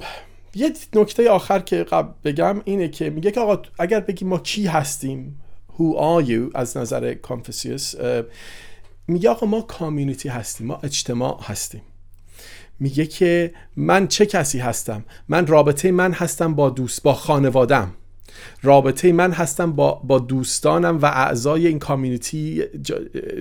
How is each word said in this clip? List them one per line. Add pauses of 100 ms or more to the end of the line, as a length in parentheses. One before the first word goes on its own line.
(560)
یه (220)
نکته
آخر
که
قبل (160)
بگم
اینه
که
میگه
که
آقا (180)
اگر
بگی
ما
کی
هستیم، (380)
who
are
you،
از
نظر
کانفوسیوس،
اه، (840)
میگه
آقا
ما
کامیونیتی
هستیم،
ما
اجتماع
هستیم. (1000)
میگه
که (240)
من
چه
کسی
هستم؟ (220)
من
رابطهٔ
من
هستم
با
دوست،
با
خانوادم. (680)
رابطهٔ
من
هستم
با،
با
دوستانم
و
اعضای
این
کامیونیتی،
جا-، (220)